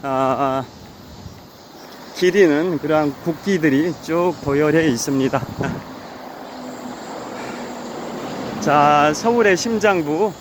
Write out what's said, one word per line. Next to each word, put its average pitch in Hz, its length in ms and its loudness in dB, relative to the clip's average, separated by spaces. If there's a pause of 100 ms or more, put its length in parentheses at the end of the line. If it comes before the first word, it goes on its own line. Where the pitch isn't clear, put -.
아, 143 40 -6
아, 131 560 0 (1500)
기리는 175 640 4
그러한 151 360 2 (100)
국기들이 160 720 2 (100)
쭉 170 400 0
도열해 151 460 4
있습니다. 131 520 0
<laughs> - 3250 -10
자, 147 540 6
서울의 220 420 2
심장부 196 840 2